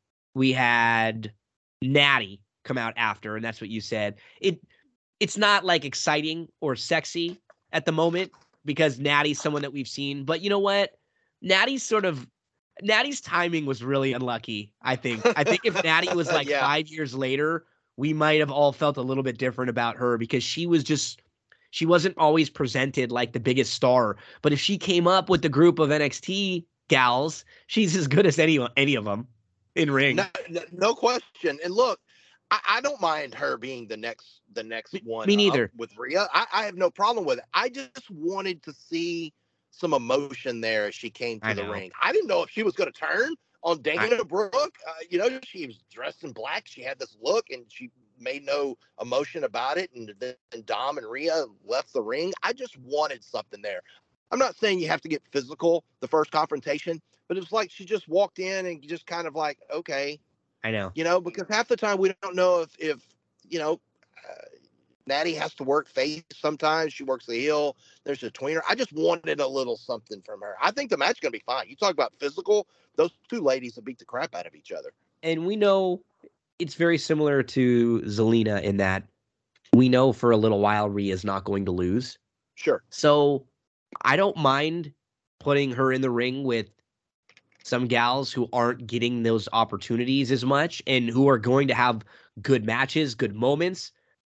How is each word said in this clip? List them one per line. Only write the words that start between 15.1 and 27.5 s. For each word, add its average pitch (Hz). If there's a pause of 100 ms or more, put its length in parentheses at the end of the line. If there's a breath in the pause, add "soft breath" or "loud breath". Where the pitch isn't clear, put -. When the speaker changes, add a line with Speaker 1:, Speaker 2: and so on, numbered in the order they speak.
Speaker 1:
I 147
think 180
if 185
Natty 170
was, 165
Speaker 2:
<laughs> 170
Speaker 1:
like, 143
Speaker 2:
Yeah. 143
Speaker 1:
five 151
years 156
later, 143 (320)
we 151
might 151
have 143
all 143
felt 147
a 131
little 131
bit 123
different 127
about 117
her 120
because 117
she 170
was 165
just, - (480 soft breath)
she 160
wasn't 175
always 156
presented 131
like 120
the 123
biggest 127
star. 123 (260 loud breath)
But 147
if 139
she 196
came 175
up 185
with 170
the 165
group 170
of 147
N 151
X 139
T 190 (200)
gals, 131 (220 soft breath)